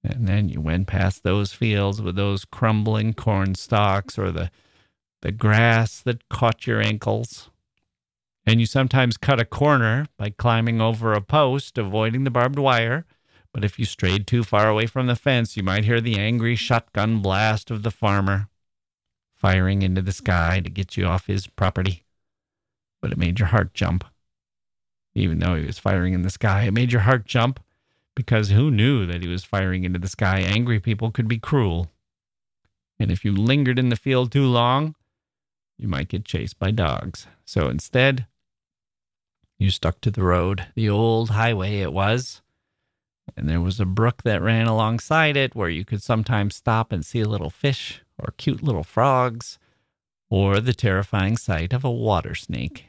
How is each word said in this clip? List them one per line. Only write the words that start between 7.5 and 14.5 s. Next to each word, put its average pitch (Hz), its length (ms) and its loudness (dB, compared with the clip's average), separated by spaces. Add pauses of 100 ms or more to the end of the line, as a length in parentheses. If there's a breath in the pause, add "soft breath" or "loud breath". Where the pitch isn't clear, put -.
And 113 120 4
you 117 60 2
sometimes 131 500 2
cut 135 240 0
a 113 60 0
corner 139 640 2 (100)
by 107 140 -6
climbing 117 500 0
over 113 320 0
a 104 80 0
post, 139 560 0
avoiding 110 460 0
the 135 80 -2
barbed 123 260 0
wire. 131 480 0 (480 soft breath)
But 104 100 -4
if 101 140 -2
you 110 80 -2
strayed 98 400 0
too 120 180 0
far 107 240 2